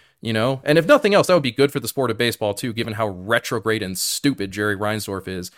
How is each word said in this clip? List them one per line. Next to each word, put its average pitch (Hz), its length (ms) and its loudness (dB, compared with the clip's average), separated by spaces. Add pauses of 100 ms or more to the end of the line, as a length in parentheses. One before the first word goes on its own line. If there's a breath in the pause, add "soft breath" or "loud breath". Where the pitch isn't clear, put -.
(200 soft breath)
You 113 140 -4
know, 131 280 0
and 151 140 2
if 165 80 4
nothing 196 300 4
else, 175 140 4
that 185 60 6
would 160 80 4
be 123 100 -2
good 139 200 2
for 139 80 -2
the 113 80 -8
sport 127 220 -2
of 104 80 -4
baseball 110 340 0
too, 113 220 -6
given 113 180 -4
how 107 160 -2
retrograde 110 720 -2
and 92 140 -6
stupid 101 540 -2
Jerry 104 260 -2
Reinsdorf 101 500 -4
is, 92 320 -8